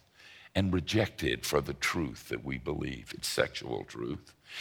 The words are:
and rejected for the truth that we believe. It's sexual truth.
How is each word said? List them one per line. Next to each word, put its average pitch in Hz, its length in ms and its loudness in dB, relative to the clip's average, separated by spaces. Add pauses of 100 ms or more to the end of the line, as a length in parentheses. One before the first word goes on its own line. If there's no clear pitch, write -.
(540)
and 95 180 4
rejected 87 720 2
for 76 160 4
the 71 140 -2
truth 65 540 -2
that 58 160 -6
we 67 140 -4
believe. 69 540 -4
It's - 160 -6
sexual 60 560 0
truth. 62 500 -6 (260)